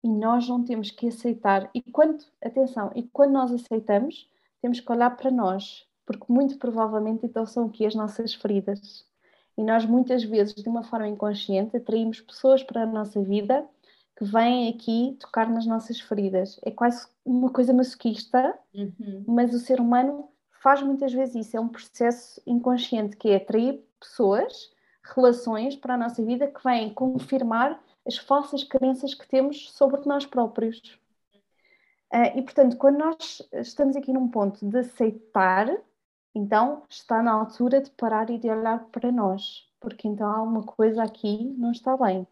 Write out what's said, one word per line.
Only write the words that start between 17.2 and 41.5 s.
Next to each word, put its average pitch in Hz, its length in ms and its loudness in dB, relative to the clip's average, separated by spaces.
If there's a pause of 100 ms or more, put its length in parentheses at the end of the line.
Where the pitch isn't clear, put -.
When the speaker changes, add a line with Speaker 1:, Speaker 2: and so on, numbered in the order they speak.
Speaker 1:
uma 254 240 2
coisa 254 240 2
masoquista, 254 840 0 (160)
Speaker 2:
Uhum. 202 540 -10
Speaker 1:
mas 233 260 2
o 240 60 -2
ser 247 200 0
humano 254 500 0 (320)
faz 277 200 6
muitas 277 320 0
vezes 247 340 -2
isso. - 100 -6
É - 20 -2
um 233 80 -2
processo - 800 -4
inconsciente 240 720 0
que 220 120 0
é 196 80 6
atrair 226 440 0 (180)
pessoas, - 720 -2 (300)
relações 240 720 2
para 254 180 -6
a 247 40 0
nossa 233 260 -4
vida 247 240 0
que - 160 -10
vêm 226 300 0
confirmar 262 880 -2 (240)
as - 120 -8
falsas 285 460 0
crenças 262 500 0
que - 140 -20
temos 277 440 0
sobre 277 340 2
nós 285 200 0
próprios. 226 720 -4 (1120)
Ah, 233 160 4
e, 262 140 -2
portanto, 254 360 4
quando 277 200 6
nós 320 440 -4 (120)
estamos 269 420 -2
aqui 269 180 -4
num 262 160 0
ponto 202 380 -2
de 208 100 -2
aceitar, 214 920 0 (640)
então 220 560 0
está - 340 -2
na 233 80 2
altura 226 500 0
de 277 100 -12
parar 220 380 -2
e 240 80 -4
de 233 120 -4
olhar 220 420 -2
para 240 200 -4
nós, 202 580 -4 (100)
porque - 280 -10
então 208 220 -2
alguma 220 340 -2
coisa 220 400 2
aqui 214 420 -4 (120)